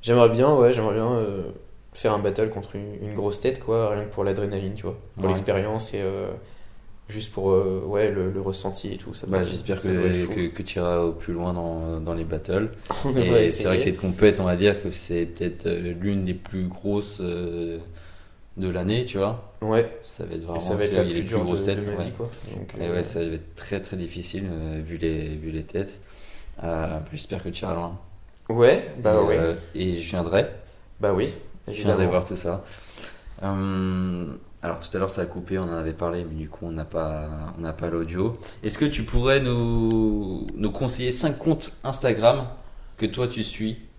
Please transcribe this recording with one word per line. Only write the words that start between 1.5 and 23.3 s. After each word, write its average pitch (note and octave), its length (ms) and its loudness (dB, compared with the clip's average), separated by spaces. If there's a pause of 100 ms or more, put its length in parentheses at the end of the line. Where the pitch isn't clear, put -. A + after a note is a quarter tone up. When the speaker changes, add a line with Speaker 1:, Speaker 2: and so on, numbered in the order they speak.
Speaker 1:
faire - 200 2
un G#2+ 60 4
battle G2+ 320 2
contre G2+ 260 -8
une, G#2 200 -8 (120)
une G#2 60 -6
grosse G2+ 260 -2
tête, C3 200 0
quoi, A2+ 320 2
rien G#2 140 -2
que G#2 60 -8
pour - 120 -2
l'adrénaline, G2 500 -2
tu G2+ 80 -10
vois, F#2 160 -6 (180)
pour F#2+ 100 -4
Speaker 2:
Ouais. F#2 40 4
Speaker 1:
l'expérience G2+ 640 0
et, G#2 80 -2
euh, G2 300 -2 (760)
juste G#2 240 -8
pour, G2 200 2
euh, F#2+ 340 4
ouais, G2+ 240 2
le, F#2+ 220 0
le F#2+ 100 -4
ressenti G2 500 -4
et G2 60 -8
tout. - 160 -12
Ça - 140 -10
Speaker 2:
Bah, F#2+ 120 2
Speaker 1:
doit, F2+ 80 0
Speaker 2:
j'espère F#2 300 -2
Speaker 1:
ça F#2 160 0
doit F2+ 140 2
être F2+ 60 4
Speaker 2:
que, F2+ 120 0
Speaker 1:
fou. F2+ 80 -4
Speaker 2:
que, F2 140 0
que E2+ 160 -6
tu - 160 -6
iras F2 220 2
au E2+ 100 2
plus D#2+ 220 -6
loin F2 200 -2
dans, E2 460 -4
dans E2 160 -4
les E2 80 -4
battles. F#2 480 -2 (180)
Speaker 1:
<laughs> - 160 -2
On C3 100 2
Speaker 2:
Et B2+ 140 4
Speaker 1:
va A2 200 8
Speaker 2:
c'est - 160 0
vrai F#2 100 6
que - 0 -
Speaker 1:
essayer. - 20 6
Speaker 2:
cette F#2 240 2
compète, G2 380 6
on F#2 60 2
va F2+ 100 4
dire G2 260 6
que F2+ 80 -2
c'est E2+ 380 0
peut-être, E2+ 400 -4
euh, F2 340 -2
l'une G2 240 2
des F#2 80 0
plus F#2 320 -4
grosses, G2+ 560 -2
euh, E2+ 560 -4 (760)
de F#2+ 140 -2
l'année, F#2+ 380 0
tu G2+ 100 -4
vois. G#2 340 -2 (120)
Speaker 1:
Ouais. A2+ 280 4 (120)
Speaker 2:
Ça - 220 -12
va E2+ 100 -8
être E2 80 -6
Speaker 1:
Et - 20 -10
Speaker 2:
vraiment E2+ 140 -4
Speaker 1:
ça F2+ 160 -2
va G#2 80 2
être G#2 80 2
Speaker 2:
celui F#2+ 60 4
Speaker 1:
la F2+ 40 6
Speaker 2:
où F2 40 4
il F2 40 0
y - 20 -2
a - 20 -2
Speaker 1:
plus E2+ 100 0
Speaker 2:
les F#2 40 -4
plus A2 100 -2
Speaker 1:
dure F#2 80 2
Speaker 2:
grosses F2 160 0
Speaker 1:
de, G2 40 -2
Speaker 2:
têtes, G2 180 0
Speaker 1:
de G2+ 60 -4
ma - 80 -4
Speaker 2:
ouais. F2 80 -2
Speaker 1:
vie, F2+ 60 -6
quoi. A#2 180 -8 (260)
Donc, G2 240 -10
Speaker 2:
Et F2 60 -4
Speaker 1:
euh, F2 80 -2
Speaker 2:
ouais, F2 100 0
ça E2+ 160 -4
va E2+ 60 0
être D#2+ 300 -6